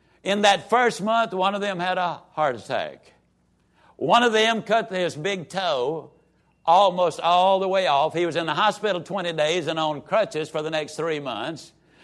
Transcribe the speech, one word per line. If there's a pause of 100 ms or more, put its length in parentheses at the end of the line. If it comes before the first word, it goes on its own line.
(240)
In
that
first
month,
one
of
them
had
a (100)
heart
attack. (840)
One
of
them
cut
his
big
toe (560)
almost
all
the
way
off.
He
was
in
the
hospital
twenty
days
and
on
crutches
for
the
next
three
months. (340)